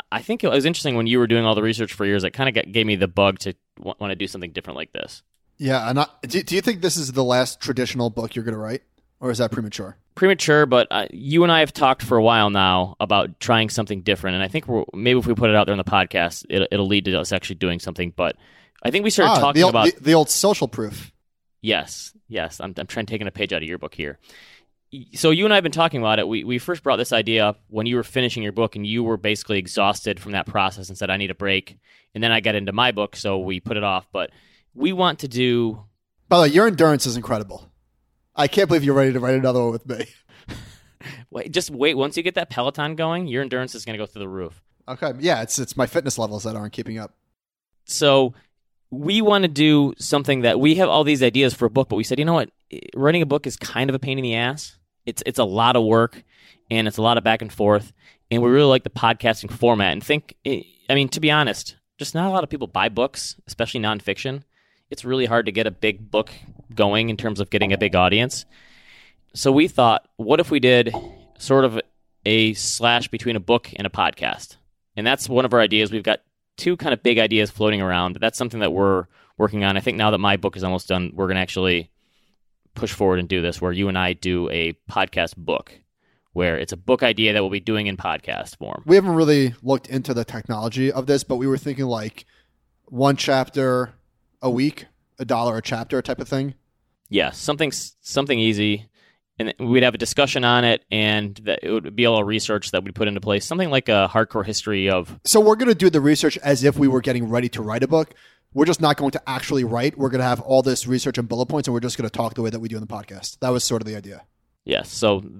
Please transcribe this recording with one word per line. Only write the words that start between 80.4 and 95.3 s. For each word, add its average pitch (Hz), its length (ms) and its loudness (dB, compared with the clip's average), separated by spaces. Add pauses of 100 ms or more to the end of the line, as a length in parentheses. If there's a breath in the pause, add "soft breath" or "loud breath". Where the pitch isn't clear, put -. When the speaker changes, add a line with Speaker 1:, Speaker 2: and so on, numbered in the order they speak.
Speaker 1:
is 95 80 -8
almost 92 240 -4
done, 90 260 -2
we're 95 140 -2
gonna 92 120 0
actually 90 500 0 (840)
push - 180 -6
forward 92 280 0
and 87 80 -6
do 92 120 -2
this, 85 220 -4
where 90 100 -2
you 98 160 -2
and 95 80 -2
I 90 180 0
do 87 360 -2
a 82 220 -2 (180)
podcast 90 460 -2
book, 82 360 -6 (600)
where 87 260 0
it's - 140 -8
a 92 40 -10
book 123 280 0
idea 110 280 2
that 104 100 2
we'll 95 80 -2
be 101 100 -4
doing 107 260 -2
in 98 100 -6
podcast 78 600 -8
form. - 300 -12
Speaker 2:
We 170 100 8
haven't 190 180 4
really 147 480 4
looked 131 260 -2
into 131 260 -4
the 117 100 -2
technology 117 640 -4
of 131 160 -4
this, 143 160 2
but 131 140 -4
we 127 100 -2
were 135 120 0
thinking, 135 280 -6
like, 110 400 -8 (600)
one 135 300 2
chapter 131 800 0 (480)
a 131 80 0
week, 131 360 -2 (320)
a 131 60 -10
dollar 120 320 -2